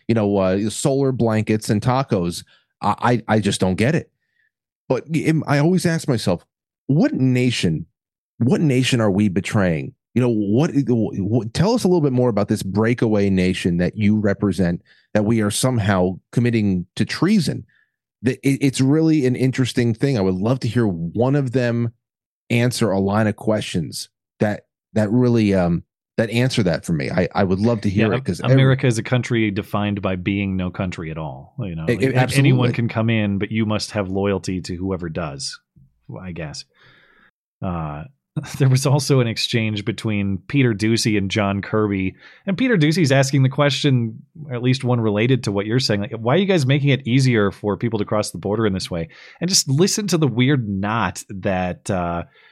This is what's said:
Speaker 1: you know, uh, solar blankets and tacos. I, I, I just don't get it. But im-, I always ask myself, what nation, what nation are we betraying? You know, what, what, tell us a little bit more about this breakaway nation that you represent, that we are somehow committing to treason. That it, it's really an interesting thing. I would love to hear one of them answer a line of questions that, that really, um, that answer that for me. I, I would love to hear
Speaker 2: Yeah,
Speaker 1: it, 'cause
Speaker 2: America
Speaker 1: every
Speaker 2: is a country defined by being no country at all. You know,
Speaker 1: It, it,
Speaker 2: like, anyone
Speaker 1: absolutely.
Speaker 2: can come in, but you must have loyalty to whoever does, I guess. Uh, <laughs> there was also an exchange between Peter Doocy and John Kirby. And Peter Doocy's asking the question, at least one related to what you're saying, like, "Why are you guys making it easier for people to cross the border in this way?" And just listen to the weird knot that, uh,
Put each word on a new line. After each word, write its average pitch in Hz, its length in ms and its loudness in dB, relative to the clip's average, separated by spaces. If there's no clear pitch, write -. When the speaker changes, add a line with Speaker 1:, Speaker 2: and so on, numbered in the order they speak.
Speaker 1:
you 117 80 2
know, 101 220 2
uh, 98 320 0
solar 135 440 0
blankets 110 560 0
and 107 120 2
tacos. 113 640 -2
I, 113 460 0
I, 107 80 2
I 110 40 4
just 98 220 -2
don't 92 140 0
get 117 200 0
it. - 160 -4
But 123 140 -2
im-, 147 340 0
I 143 120 2
always 170 260 2
ask 165 240 -2
myself, 104 360 0
what 220 260 2
nation, 123 720 0
what 135 240 2
nation 131 400 2
are 107 100 2
we 104 180 2
betraying? 90 640 -2
You 117 80 0
know, 123 80 2
what, 110 420 0
what, 110 640 -2
tell 202 200 2
us 247 120 0
a - 20 4
little 180 140 4
bit 143 120 0
more 123 160 2
about 101 200 0
this 104 140 0
breakaway 107 680 2
nation 92 480 2
that 90 200 0
you 107 200 4
represent, 95 640 0
that 107 120 2
we 113 160 2
are 104 100 0
somehow 98 680 0
committing 107 520 0
to 110 80 0
treason. 160 600 0
That 120 220 -2
it, 139 160 2
it's 135 200 0
really 156 440 2
an 127 120 2
interesting 123 560 0
thing. 139 240 0
I 98 40 0
would 95 140 2
love 113 260 -2
to 131 80 -4
hear 117 180 0
one 95 480 -2
of 135 180 -2
them 120 400 -2
answer 117 420 2
a 98 80 0
line 101 280 2
of 104 100 -2
questions 101 720 -4
that, 104 280 -2
that 107 180 0
really, 117 420 4
um, 87 300 2
that 110 120 0
answer 120 340 0
that 85 220 -2
for 87 80 -2
me. 69 180 -2
I, 90 240 0
I 98 80 2
would 92 160 0
love 113 220 2
to 110 80 0
hear 104 200 2
Speaker 2:
Yeah, 98 80 0
Speaker 1:
it, 135 80 -6
'cause 85 140 -4
Speaker 2:
America 135 420 4
Speaker 1:
every 135 80 2
Speaker 2:
is 110 80 0
a 107 60 -4
country 113 480 0
defined 101 500 -2
by 95 140 -2
being 98 400 -2
no 92 160 -2
country 87 400 -6
at 78 60 -10
all. 69 420 -12
You 95 160 -8
know, 80 120 -8
Speaker 1:
It, 110 140 -2
it, 131 140 0
Speaker 2:
like, 127 220 0
anyone 131 320 4
Speaker 1:
absolutely. 123 40 -4
Speaker 2:
can 120 140 -2
come 113 220 -2
in, 104 280 0
but 101 140 -4
you 110 140 0
must 107 260 -4
have 101 180 -4
loyalty 95 520 -2
to 90 140 -10
whoever 90 340 -6
does, 76 500 -8
I 92 100 -14
guess. 78 320 -12
Uh, 80 440 -8
<laughs> - 300 -10
there 135 100 4
was 131 160 2
also 139 360 2
an 117 60 0
exchange 110 580 -2
between 101 520 -4
Peter 127 260 2
Doocy 107 440 0
and 95 140 -2
John 101 300 0
Kirby. 101 540 -2
And 190 120 -2
Peter 247 200 2
Doocy's 156 340 2
asking 135 320 4
the 131 60 4
question, 131 720 0
at 120 120 -6
least 127 200 0
one 123 180 0
related 110 440 2
to 110 80 -2
what 101 120 0
you're 113 140 0
saying, 107 220 0
like, 104 120 -6
"Why 113 220 0
are - 20 4
you 196 80 2
guys 180 200 2
making 139 240 2
it 131 180 0
easier 120 440 4
for 101 260 -2
people 117 220 -4
to 101 60 -2
cross 107 260 -2
the - 60 -12
border 107 300 -2
in 95 60 0
this - 180 -6
way?" 82 160 -6
And 175 100 -2
just 190 200 0
listen 196 380 0
to 170 100 0
the 160 100 2
weird 123 400 2
knot 101 640 -2
that, 92 600 -4
uh, 87 340 -2